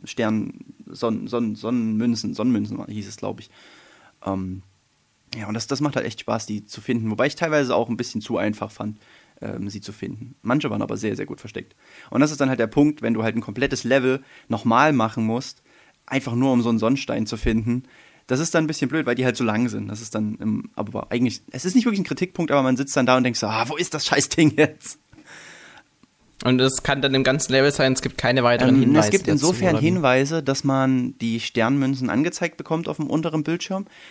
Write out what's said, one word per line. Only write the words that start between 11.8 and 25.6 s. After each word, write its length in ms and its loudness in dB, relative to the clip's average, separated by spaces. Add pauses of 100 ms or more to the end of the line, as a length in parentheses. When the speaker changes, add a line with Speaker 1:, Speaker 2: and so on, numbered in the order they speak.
Speaker 1:
Und 100 0
das 100 4
ist 100 -8
dann 80 2
halt 120 -2
der 80 0
Punkt, 340 2
wenn 100 0
du 100 0
halt 140 0
ein 40 -2
komplettes 440 -4
Level 380 2 (260)
nochmal 440 4
machen 340 0
musst, 360 -6 (440)
einfach 280 -4
nur 180 2
um 100 4
so 60 0
einen 100 2
Sonnenstein 480 0
zu 100 -8
finden. 460 0 (460)
Das 120 0
ist 140 -4
dann 100 4
ein 20 -2
bisschen 220 -2
blöd, 180 0
weil 80 2
die 100 0
halt 120 0
so 80 -2
lang 240 0
sind. 200 -6
Das 120 -10
ist 140 -14
dann, 260 -2
ähm, 340 -4
aber 380 -6
eigentlich, 300 0 (100)
es 120 -10
ist 120 2
nicht 80 6
wirklich 160 0
ein 40 0
Kritikpunkt, 460 -4
aber 120 4
man 140 2
sitzt 200 -4
dann 100 2
da 100 6
und 80 4
denkt 140 0
so, 80 -4
„Ah, 220 -2
wo 80 -6
ist 180 -4
das 120 -4
Scheißding 500 4
jetzt?“ 420 0 (1500)